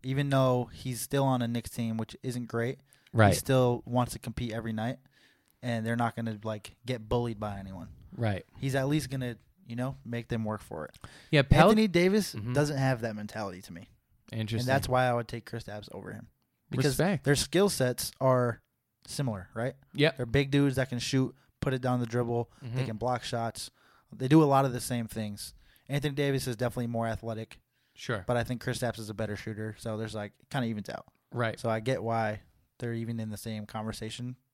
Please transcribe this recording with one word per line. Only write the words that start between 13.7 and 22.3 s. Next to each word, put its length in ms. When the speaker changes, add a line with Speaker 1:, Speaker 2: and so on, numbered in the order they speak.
Speaker 1:
me. 140
Speaker 2:
Interesting. 360
Speaker 1:
And 60
that's 140
why 160
I 80
would 160
take 200
Kristaps 440
over 180
him. 160
Because 300
Speaker 2:
Respect. 240
Speaker 1:
their 120
skill 340
sets 500
are 420
similar, 460
right? 220
Speaker 2:
Yep. 240
Speaker 1:
They're 80
big 260
dudes 240
that 140
can 100
shoot, 340
put 120
it 80
down 180
the 60
dribble. 460